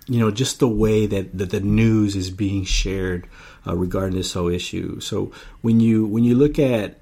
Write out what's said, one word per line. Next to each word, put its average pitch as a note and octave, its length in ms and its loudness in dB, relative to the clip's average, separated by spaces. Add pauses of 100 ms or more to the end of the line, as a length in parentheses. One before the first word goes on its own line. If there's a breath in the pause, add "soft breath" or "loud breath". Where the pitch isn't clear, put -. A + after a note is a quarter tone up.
you A#2+ 120 0
know, A2 120 2
just A#2+ 280 -4
the C3+ 80 4
way G#2+ 380 2
that, G2 320 -4
that F#2+ 140 -4
the G#2 80 -2
news G#2+ 560 2
is F#2 160 -4
being G2 340 -4
shared, F#2 600 -2 (380 loud breath)
uh, F2+ 100 -4
regarding F#2 420 -2
this F#2 160 -4
whole F2 160 -2
issue. F2 500 -6
So G2 320 -6 (300 loud breath)
when A2+ 180 4
you, A2 260 4
when A2+ 200 0
you A#2+ 100 4
look D3 240 2
at, A#2 420 0